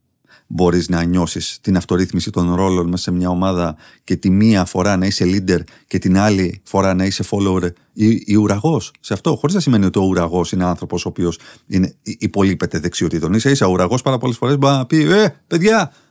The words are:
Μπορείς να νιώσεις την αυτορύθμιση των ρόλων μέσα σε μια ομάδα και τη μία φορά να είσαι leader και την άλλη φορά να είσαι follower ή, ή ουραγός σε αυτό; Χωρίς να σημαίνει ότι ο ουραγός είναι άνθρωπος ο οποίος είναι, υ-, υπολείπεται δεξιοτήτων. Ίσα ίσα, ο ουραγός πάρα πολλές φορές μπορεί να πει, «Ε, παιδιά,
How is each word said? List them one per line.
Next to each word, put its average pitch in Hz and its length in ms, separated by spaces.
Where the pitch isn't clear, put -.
Μπορείς 87 380
να 85 140
νιώσεις 87 580
την 98 160
αυτορύθμιση 90 540
των 87 240
ρόλων 90 340
μέσα 87 140
σε - 80
μια 90 180
ομάδα 90 480
και 117 120
τη 98 140
μία 101 340
φορά 98 320
να 92 100
είσαι 98 200
leader 92 340
και 95 120
την 92 200
άλλη 98 460
φορά 98 300
να 92 100
είσαι 98 260
follower 95 400
ή, 110 340
ή 104 100
ουραγός 104 640
σε - 120
αυτό; 147 240
Χωρίς - 180
να 202 60
σημαίνει 113 240
ότι 92 140
ο 98 40
ουραγός 87 500
είναι 92 120
άνθρωπος 87 400
ο - 40
οποίος 87 300
είναι, - 360
υ-, - 160
υπολείπεται 95 600
δεξιοτήτων. 82 560
Ίσα 113 160
ίσα, 135 160
ο 92 60
ουραγός 90 300
πάρα 131 160
πολλές 123 180
φορές 139 220
μπορεί 139 180
να 127 100
πει, 156 160
«Ε, 208 220
παιδιά, 185 460